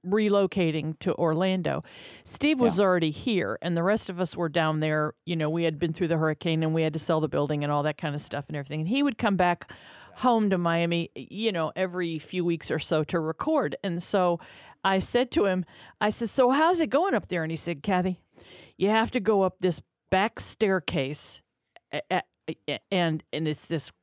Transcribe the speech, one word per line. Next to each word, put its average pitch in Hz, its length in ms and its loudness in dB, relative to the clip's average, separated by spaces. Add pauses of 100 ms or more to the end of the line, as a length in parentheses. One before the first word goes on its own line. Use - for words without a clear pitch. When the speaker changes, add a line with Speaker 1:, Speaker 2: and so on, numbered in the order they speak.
Speaker 1:
relocating 185 920 2
to 180 160 -2
Orlando, 170 680 0 (400)
Steve 294 360 0
was 208 200 4
Speaker 2:
Yeah. 202 60 6
Speaker 1:
already 175 260 2
here, 156 500 -2
and 175 140 -2
the 165 80 0
rest 208 260 0
of 175 100 -8
us 180 160 -4
were 170 140 -2
down 156 320 0
there. 151 320 0 (120)
You 175 100 -4
know, 156 140 0
we 170 160 -2
had 156 140 0
been 160 140 0
through 175 160 -2
the 165 80 2
hurricane, 160 460 0
and 160 100 0
we 160 100 2
had 156 100 0
to 160 60 -4
sell 160 200 0
the 151 80 0
building 147 360 -2
and 147 80 -2
all 147 120 0
that 151 140 -2
kind 147 180 -4
of 147 60 -6
stuff - 260 -8
and 151 100 -10
everything. 143 240 -6
And 165 80 -2
he 277 140 2
would 277 140 0
come 202 180 0
back 175 360 0 (440)
home 226 340 2
to 185 80 2
Miami, 170 580 0
you 214 360 -4
know, 160 240 -2
every 175 440 -2
few 180 260 -4
weeks 170 260 -2
or 160 80 0
so 156 260 0
to 170 140 -2
record. 165 640 -2
And 180 200 -4
so 180 360 2 (440)
I 190 160 4
said 247 320 0
to 220 140 2
him, 185 180 0 (380)
I 208 80 2
said, 214 200 0
"So 247 220 4
how's 330 300 4
it 262 80 0
going 320 240 2
up 196 140 -2
there?" 170 160 -2
And 160 80 -4
he 165 60 -4
said, 156 260 -6
"Kathy, 185 380 0 (560)
you 196 120 2
have 220 220 2
to 247 100 0
go 196 220 4
up 185 160 -2
this 180 220 0 (280)
back 190 300 0
staircase, 170 1000 -2 (520)
a-, 147 160 -4
a-, - 460 -4 (120)
a-, 139 120 -6 (120)
and, 170 400 0
and 156 160 -2
it's 151 180 -4
this 160 260 -4 (100)